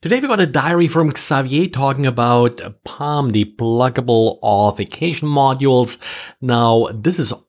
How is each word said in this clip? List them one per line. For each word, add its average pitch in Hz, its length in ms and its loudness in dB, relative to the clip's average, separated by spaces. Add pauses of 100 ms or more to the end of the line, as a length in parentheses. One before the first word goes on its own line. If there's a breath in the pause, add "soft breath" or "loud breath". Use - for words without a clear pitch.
Today 220 180 0
we 277 80 -4
got 220 140 2
a 180 40 4
diary 160 440 0
from 160 260 0
Xavier 139 540 -2
talking 135 360 -2
about 120 540 2 (240)
Palm, 147 460 -4
the 107 160 2
pluggable 117 960 0
authentication 104 880 -2
modules. 135 680 2 (440 loud breath)
Now, 117 520 2
this 117 240 -4
is 135 140 0 (180)